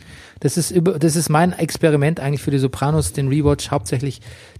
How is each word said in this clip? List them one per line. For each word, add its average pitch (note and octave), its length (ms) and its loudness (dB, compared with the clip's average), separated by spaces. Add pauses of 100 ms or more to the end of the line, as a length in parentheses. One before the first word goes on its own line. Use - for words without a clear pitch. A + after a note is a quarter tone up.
(400)
Das - 160 0
ist E3+ 160 -2
über-, F3 260 2
das D3 180 2
ist D3+ 120 -2
mein E3 240 4
Experiment D#3 680 0
eigentlich C#3 220 -2
für D3 100 -4
die C#3 60 2
Sopranos, C#3 540 0
den C#3 160 -2
Rewatch, C#3+ 420 0
hauptsächlich C3+ 500 -4 (400)